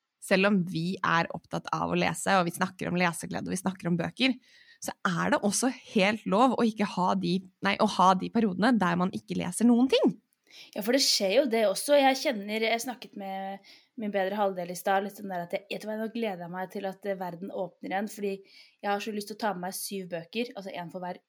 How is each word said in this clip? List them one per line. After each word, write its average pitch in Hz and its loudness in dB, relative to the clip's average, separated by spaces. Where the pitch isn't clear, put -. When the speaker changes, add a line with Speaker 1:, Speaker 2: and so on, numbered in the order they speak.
Speaker 1:
selv 196 2
om 208 4
vi 170 -4
er 165 2
opptatt - -10
av 170 0
å 175 2
lese, 180 2
og 170 4
vi - -4
snakker 185 -4
om 180 0
leseglede, 175 -2
og 180 -4
vi 185 -6
snakker 185 -4
om 175 2
bøker, 254 0
så - -6
er 175 0
det - 4
også 233 0
helt 208 2
lov 214 4
å 240 4
ikke 214 0
ha 185 2
de, 180 0
nei, 196 0
å 214 4
ha 185 8
de 180 -4
periodene 226 2
der 175 2
man 185 0
ikke 180 -6
leser 180 2
noen 240 6
ting. 440 4
Speaker 2:
Ja, 208 -6
for 233 2
det 269 2
skjer 196 2
jo 285 6
det 220 2
også. 190 0
Jeg 269 6
kjenner, 220 -2
jeg 233 0
snakket - -10
med 196 -8
min 208 -4
bedre 190 0
halvdel 180 -2
i 175 -10
stad, 196 2
litt 202 -10
sånn 202 -10
der 180 -6
at 175 -8
jeg, 190 -6
vet 190 -8
du 208 -10
hva, 214 -6
nå 220 -4
gleder 196 -4
jeg 170 -12
meg 185 -8
til 196 -6
at, 190 -10
eh, 196 -2
verden 175 -8
åpner 185 -8
igjen, 202 -2
fordi 202 -6
jeg - -16
har 202 -2
så 220 -6
lyst 208 -8
til 220 -12
å - -16
ta 208 0
med 180 -8
meg 190 -8
syv 190 -8
bøker, 220 -6
altså 196 -12
en 175 -10
for 180 -10
hver 180 -8